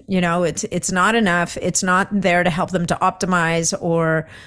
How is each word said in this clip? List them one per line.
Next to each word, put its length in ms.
You 140
know, 200
it's, 220
it's 260
not 240
enough. 460
It's 220
not 300
there 300
to 60
help 220
them 160
to 100
optimize, 840
or, 480